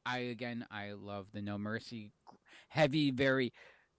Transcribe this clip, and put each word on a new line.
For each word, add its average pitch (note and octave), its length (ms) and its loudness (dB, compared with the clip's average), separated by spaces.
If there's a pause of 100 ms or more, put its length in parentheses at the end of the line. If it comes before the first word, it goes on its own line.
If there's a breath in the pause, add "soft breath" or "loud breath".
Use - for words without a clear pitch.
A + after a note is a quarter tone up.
I, B2 120 -2
again, A#2+ 520 -4
I G2+ 220 -6
love G2+ 420 -8
the G#2 80 -6
No G#2 160 -2
Mercy G#2+ 540 -6 (140)
gr-, - 100 -20 (320 loud breath)
heavy, D3 420 4
very, C3 420 4 (460 loud breath)